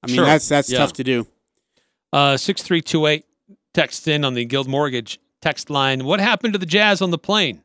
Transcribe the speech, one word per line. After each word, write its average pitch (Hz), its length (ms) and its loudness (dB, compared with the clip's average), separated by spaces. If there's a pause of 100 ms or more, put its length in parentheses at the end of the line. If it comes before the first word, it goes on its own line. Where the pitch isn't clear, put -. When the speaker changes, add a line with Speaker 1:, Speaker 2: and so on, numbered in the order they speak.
Speaker 1:
I - 40 -10
mean, 123 100 -2
Speaker 2:
Sure. 170 80 4
Speaker 1:
that's, 147 220 4
that's 143 240 2
Speaker 2:
Yeah. 127 60 0
Speaker 1:
tough 131 160 2
to 131 100 -8
do. 120 240 -2 (840)
Speaker 2:
Uh, 143 260 2
six - 240 -4
three 170 200 0
two 156 260 0
eight 151 180 0 (480)
text - 340 -2
in 147 160 0
on 131 120 -2
the 120 100 -2
Guild 135 220 -4
Mortgage 135 520 -4 (220)
text - 300 -4
line. 135 340 0
What 185 140 0
happened 214 340 0
to 202 60 -2
the 185 80 -6
Jazz 202 340 2
on 190 80 0
the 170 80 -2
plane? 190 480 -2